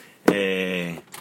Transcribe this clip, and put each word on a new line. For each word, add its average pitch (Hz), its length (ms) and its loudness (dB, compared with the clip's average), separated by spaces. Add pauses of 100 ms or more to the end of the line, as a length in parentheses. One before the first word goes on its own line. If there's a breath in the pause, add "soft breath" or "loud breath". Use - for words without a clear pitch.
(320 soft breath)
eh, 92 680 -2 (220)